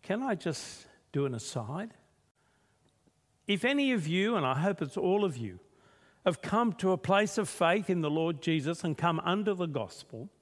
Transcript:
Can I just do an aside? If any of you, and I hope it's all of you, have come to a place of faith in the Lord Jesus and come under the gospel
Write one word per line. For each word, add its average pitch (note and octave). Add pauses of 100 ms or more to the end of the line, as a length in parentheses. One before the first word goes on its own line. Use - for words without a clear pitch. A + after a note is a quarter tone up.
Can G#3
I C4
just - (260)
do C#3+
an B2+
aside? C3+ (1500)
If G3+
any C#4
of F3+
you, G3
and D#3+
I B2+
hope F#3
it's C#3
all G3
of D#3
you, G2+ (680)
have F3
come A3
to F#3+
a F3+
place G3+
of G3+
faith F3+
in F3
the D3+
Lord D#3+
Jesus D#3+
and D#3+
come E3
under G3
the F3+
gospel C3+ (120)